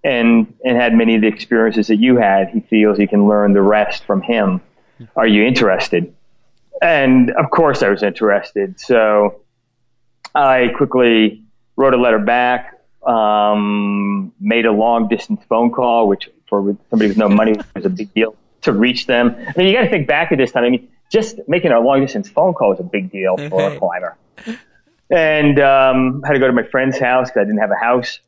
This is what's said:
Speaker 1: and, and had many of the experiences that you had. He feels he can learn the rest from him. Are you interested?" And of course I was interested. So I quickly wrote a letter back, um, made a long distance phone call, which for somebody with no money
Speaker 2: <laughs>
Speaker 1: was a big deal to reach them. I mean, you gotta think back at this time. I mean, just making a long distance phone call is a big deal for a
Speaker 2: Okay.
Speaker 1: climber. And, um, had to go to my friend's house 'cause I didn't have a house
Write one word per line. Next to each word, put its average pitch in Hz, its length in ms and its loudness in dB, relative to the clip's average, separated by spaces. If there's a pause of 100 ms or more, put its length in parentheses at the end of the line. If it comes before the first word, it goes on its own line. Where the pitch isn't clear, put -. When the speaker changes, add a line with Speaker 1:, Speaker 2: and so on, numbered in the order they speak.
Speaker 1:
and, 117 500 2 (120)
and 127 120 0
had 117 180 2
many 113 200 2
of 107 60 2
the 107 80 2
experiences 110 580 0
that 107 100 0
you 123 200 4
had. 113 320 2
He 113 120 -4
feels 107 380 2
he 101 80 2
can 101 220 2
learn 104 240 2
the 101 100 4
rest 104 420 0
from 98 160 -2
him. 98 400 -2 (540)
Are 113 140 0
you 104 160 4
interested?" 98 680 -2 (720)
And 131 500 2
of 147 180 -2
course 147 320 2
I 101 60 2
was 101 140 0
interested. 101 760 -2
So 107 600 0 (960)
I 131 420 2
quickly 117 680 2 (340)
wrote 131 180 2
a 123 40 0
letter 117 200 2
back, 123 560 -2 (320)
um, 104 1300 0
made 113 260 -2
a 113 60 2
long 113 360 0
distance 107 400 -6
phone 117 220 0
call, 117 380 0
which 98 200 -4 (200)
for 101 280 -2 (140)
somebody 107 180 0
with 98 100 -2
no 107 100 2
money 107 260 2 (120)
Speaker 2:
<laughs> - 80 -20
Speaker 1:
was 104 100 -12
a 95 60 0
big 98 240 -10
deal 110 200 -2 (280)
to - 100 0
reach 120 340 -2
them. 120 280 0 (120)
I 147 100 -12
mean, 185 120 2
you 196 60 2
gotta 233 160 0
think 165 160 -2
back 151 260 -2
at 139 60 0
this 127 140 -2
time. 120 120 0
I 123 60 0
mean, 127 180 -4 (240)
just 220 260 -2 (100)
making 165 240 0
a 117 80 4
long 135 200 2
distance 117 280 -6
phone 175 260 0
call 101 180 0
is 95 80 -4
a 90 40 -8
big 92 280 -8
deal 95 240 -4
for 117 240 -4
a 98 60 0
Speaker 2:
Okay. 95 120 -6
Speaker 1:
climber. 90 380 -6 (920)
And, 151 520 2
um, 131 680 2
had 147 60 -2
to 131 80 0
go 131 80 2
to 123 40 0
my 117 120 0
friend's 131 340 -2
house 127 320 -2
'cause 113 120 -2
I - 20 0
didn't 104 160 -2
have 104 100 -2
a 95 60 0
house 120 520 -4